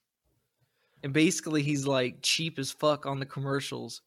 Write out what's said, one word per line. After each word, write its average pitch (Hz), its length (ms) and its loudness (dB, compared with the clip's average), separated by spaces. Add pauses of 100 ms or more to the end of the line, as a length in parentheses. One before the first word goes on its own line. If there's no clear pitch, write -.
(1040)
And 139 100 -4
basically, 156 500 2
he's, 143 240 0
like, 127 340 0
cheap - 380 0
as 131 120 -4
fuck 147 340 2
on 139 140 -2
the 135 60 -6
commercials, 135 800 -6